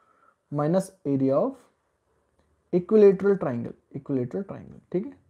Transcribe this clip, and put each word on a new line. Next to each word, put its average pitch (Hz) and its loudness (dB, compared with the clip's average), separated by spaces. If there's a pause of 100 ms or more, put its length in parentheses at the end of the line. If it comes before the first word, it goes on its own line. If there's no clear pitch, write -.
(520)
minus 156 0 (140)
area 135 0
of 196 -2 (1160)
equilateral 190 4
triangle, 120 -6 (220)
equilateral 127 -6
triangle, - -16 (120)
ठीक 190 -6
है। 277 -16 (180)